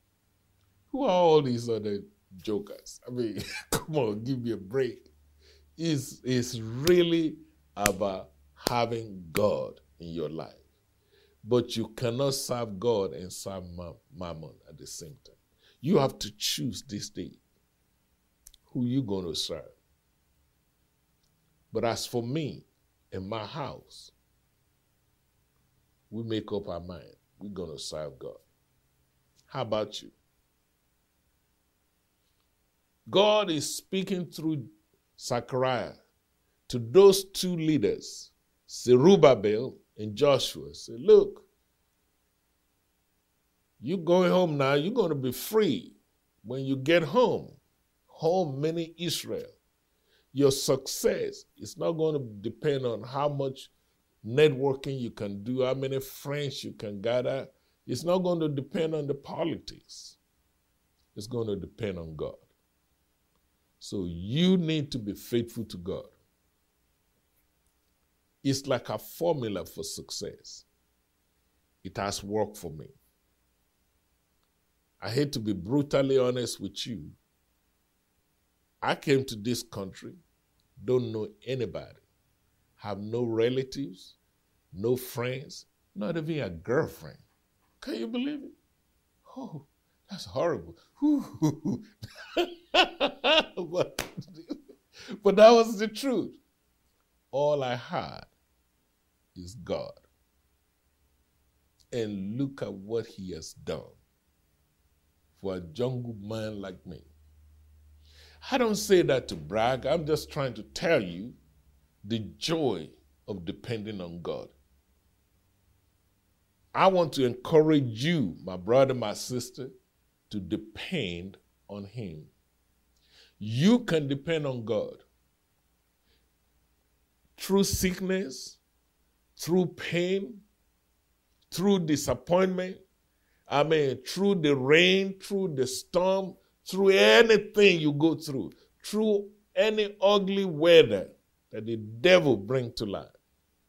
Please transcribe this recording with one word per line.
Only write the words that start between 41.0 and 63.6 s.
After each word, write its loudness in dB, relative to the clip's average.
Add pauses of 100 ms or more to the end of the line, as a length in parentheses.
you -4
going 4
home 4
now, 4
you're 2
gonna 0
be -2
free 0 (480)
when -6
you 0
get 4
home." 0 (540)
Home 0
meaning -4
Israel. -6 (800)
Your 4
success -2 (100)
is -16
not -2
gonna -2 (220)
depend -4
on -4
how -4
much -6 (540)
networking 2
you -6
can -8
do, -2
how 0
many -4
friends -8
you -12
can -10
gather. -2 (380)
It's -6
not 2
gonna 0
depend -4
on -4
the -4
politics. -8 (960)
It's -12
gonna -4
depend -8
on -12
God. -8 (1400)